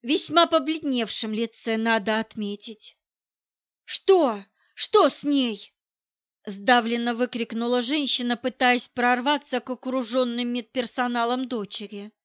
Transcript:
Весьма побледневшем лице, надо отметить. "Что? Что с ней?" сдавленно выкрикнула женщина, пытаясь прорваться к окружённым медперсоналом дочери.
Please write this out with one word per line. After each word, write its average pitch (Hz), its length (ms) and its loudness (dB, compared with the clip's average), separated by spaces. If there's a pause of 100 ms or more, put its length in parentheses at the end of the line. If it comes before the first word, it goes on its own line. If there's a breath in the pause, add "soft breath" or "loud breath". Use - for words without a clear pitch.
Весьма 320 440 2
побледневшем 277 840 -2
лице, 226 440 -4
надо 220 440 0
отметить. 208 760 -10 (880)
"Что? 294 540 4 (360)
Что 392 340 4
с - 160 -4
ней?" 262 500 -2 (720)
сдавленно 233 680 2
выкрикнула 233 680 -2
женщина, 247 540 0
пытаясь 247 520 0
прорваться 247 720 0
к - 80 -16
окружённым 247 800 -2
медперсоналом 240 1000 -2
дочери. 208 640 -8 (120)